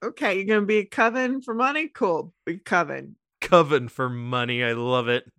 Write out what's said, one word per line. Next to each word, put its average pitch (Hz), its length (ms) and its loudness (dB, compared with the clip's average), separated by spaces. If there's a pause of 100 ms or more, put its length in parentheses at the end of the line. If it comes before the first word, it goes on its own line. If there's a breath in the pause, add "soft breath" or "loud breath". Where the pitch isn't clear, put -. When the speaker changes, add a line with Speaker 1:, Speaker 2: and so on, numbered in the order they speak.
Speaker 1:
okay, 214 340 -2
you're 196 80 -2
gonna 208 220 2
be 214 120 2
a 202 60 0
coven 247 580 0
for 233 120 -8
money? 285 340 -2
Cool. 175 440 -2 (140)
Be 170 120 -6
coven. 143 580 -4 (240)
Speaker 2:
Coven 143 480 4
for 127 220 -4
money. 123 520 -4
I 120 100 0
love 120 360 0
it. 120 160 0 (140)